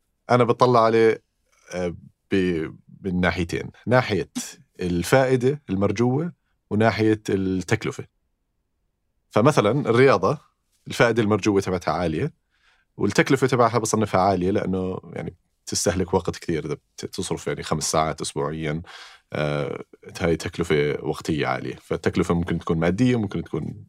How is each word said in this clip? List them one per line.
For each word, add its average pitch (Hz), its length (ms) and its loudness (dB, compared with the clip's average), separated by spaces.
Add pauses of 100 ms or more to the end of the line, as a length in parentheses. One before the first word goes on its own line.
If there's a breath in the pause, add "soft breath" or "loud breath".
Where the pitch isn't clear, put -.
(300)
أنا 123 140 6
بطلع 120 400 4
عليه، 113 380 4 (520)
آه، 87 200 -4 (380)
ب-، 90 420 0 (140)
بالناحيتين، 90 840 -2 (160 soft breath)
ناحية 107 440 0 (500)
الفائدة 127 920 2
المرجوة 117 600 0 (380)
وناحية 110 580 2
التكلفة. 95 760 -2 (1300)
فمثلا 120 600 2
الرياضة 120 480 4 (500)
الفائدة 117 340 2
المرجوة 104 380 2
تبعتها 92 320 -2
عالية، 85 400 -2 (640)
والتكلفة 135 500 2
تبعها 120 320 2
بصنفها 107 420 0
عالية 92 300 2
لأنه 92 500 -2 (120)
يعني 87 240 -10 (300)
تستهلك 92 480 -2
وقت 92 240 -2
كثير 78 280 -4
إذا 73 80 -6
بت-، - 320 -14
تصرف - 400 -6
يعني 73 160 -4
خمس - 280 -4
ساعات 78 300 0
أسبوعيا، 78 640 -4 (500 loud breath)
آه، 73 520 -4 (360)
هاي 85 160 2
تكلفة 76 680 -2
وقتية 73 440 -4
عالية. 64 360 -4
فالتكلفة - 520 -2
ممكن 85 240 -2
تكون 82 200 -4
مادية، 104 380 2
ممكن 98 280 -4
تكون 101 440 -8